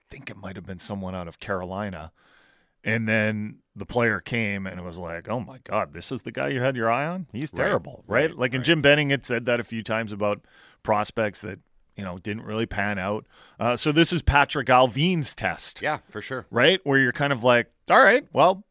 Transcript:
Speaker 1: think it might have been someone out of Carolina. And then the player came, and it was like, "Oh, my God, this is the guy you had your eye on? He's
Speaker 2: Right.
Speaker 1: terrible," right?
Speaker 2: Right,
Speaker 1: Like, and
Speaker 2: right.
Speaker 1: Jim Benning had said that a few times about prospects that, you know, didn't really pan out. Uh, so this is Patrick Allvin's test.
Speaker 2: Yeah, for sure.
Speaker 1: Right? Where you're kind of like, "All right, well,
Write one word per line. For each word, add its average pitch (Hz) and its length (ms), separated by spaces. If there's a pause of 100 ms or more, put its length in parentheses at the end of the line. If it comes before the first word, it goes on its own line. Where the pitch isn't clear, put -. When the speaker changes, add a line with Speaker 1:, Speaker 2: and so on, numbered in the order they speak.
Speaker 1:
think - 220
it 101 60
might 95 180
have 92 100
been 92 140
someone 95 340
out 90 140
of 82 120
Carolina. 92 720 (720)
And 113 240
then 107 520 (160)
the 98 100
player 113 340
came, 101 460
and 92 140
it 87 40
was 85 140
like, 85 320
"Oh, 117 100
my - 240
God, 95 300
this - 180
is 123 120
the 127 80
guy 131 180
you 135 120
had 131 140
your 113 160
eye 131 140
on? 175 260
He's 139 220
Speaker 2:
Right. 92 120
Speaker 1:
terrible," 156 420
right? 143 240
Speaker 2:
Right, 170 60
Speaker 1:
Like, 123 180
and 127 60
Speaker 2:
right. 120 40
Speaker 1:
Jim 160 160
Benning 143 300
had 139 160
said 120 180
that 120 140
a 113 40
few 113 200
times 110 280
about 104 320 (380)
prospects 104 600
that, 98 180 (360)
you 101 80
know, 90 140
didn't 107 280
really 110 200
pan 101 320
out. 101 300 (320)
Uh, 120 180
so 151 140
this 156 200
is 170 120
Patrick 139 460
Allvin's 131 640
test. - 480
Speaker 2:
Yeah, 143 160 (100)
for 107 140
sure. 127 260
Speaker 1:
Right? 143 340
Where 139 140
you're 127 140
kind 143 200
of 117 120
like, 120 280 (160)
"All 208 140
right, - 320
well, 180 380